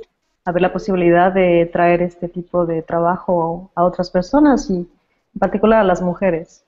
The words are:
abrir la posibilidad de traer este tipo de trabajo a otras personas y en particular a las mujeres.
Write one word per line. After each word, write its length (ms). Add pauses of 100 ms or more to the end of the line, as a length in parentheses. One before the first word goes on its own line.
(440)
abrir 180
la 100
posibilidad 600
de 400
traer 300
este 260
tipo 380
de 160
trabajo 920
a 100
otras 260
personas 600
y 80
en 640
particular 400
a 40
las 180
mujeres. 640